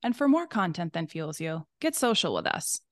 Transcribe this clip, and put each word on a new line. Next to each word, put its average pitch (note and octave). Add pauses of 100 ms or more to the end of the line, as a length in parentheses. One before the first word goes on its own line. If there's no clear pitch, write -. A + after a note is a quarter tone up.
And A#3+
for C#4+
more D#4+
content F3
than E3
fuels D#3
you, D#3+ (160)
get D#4
social G3
with E2
us - (120)